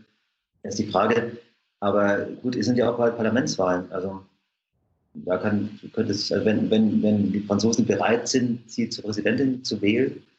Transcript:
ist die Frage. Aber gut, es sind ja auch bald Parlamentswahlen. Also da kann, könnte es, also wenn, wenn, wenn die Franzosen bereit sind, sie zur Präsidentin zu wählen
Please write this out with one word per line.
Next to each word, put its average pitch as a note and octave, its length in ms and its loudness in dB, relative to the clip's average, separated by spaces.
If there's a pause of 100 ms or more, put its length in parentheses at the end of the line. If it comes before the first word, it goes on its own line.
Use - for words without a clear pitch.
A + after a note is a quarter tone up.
(640)
ist G2+ 160 -4
die - 80 -2
Frage. A2 500 0 (440)
Aber G2+ 440 2 (160)
gut, B2 140 -2
es G#2+ 120 -2
sind B2 100 2
ja A2+ 120 4
auch A#2 80 -2
bald A#2 200 2
Parlamentswahlen. A2 720 0
Also F#2+ 320 -8 (880)
da F2+ 240 -4
kann, G#2 400 -2 (160)
könnte - 200 -2
es, - 180 -6
also G2+ 140 0
wenn, G#2+ 260 2
wenn, A2 320 4
wenn G2+ 300 2
die G2+ 80 -2
Franzosen A2 440 2
bereit G2 440 2
sind, B2 420 -2
sie A2+ 160 -2
zur - 160 -10
Präsidentin A2+ 600 0
zu G2+ 160 -4
wählen B2 420 0 (160)